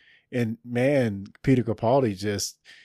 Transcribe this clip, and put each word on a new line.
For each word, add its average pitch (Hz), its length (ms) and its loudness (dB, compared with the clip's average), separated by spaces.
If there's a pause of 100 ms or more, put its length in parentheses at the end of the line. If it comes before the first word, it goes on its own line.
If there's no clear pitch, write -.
(320)
And 117 320 -2
man, 120 600 0 (160)
Peter 131 220 4
Capaldi 117 540 0
just, 101 400 -6 (260)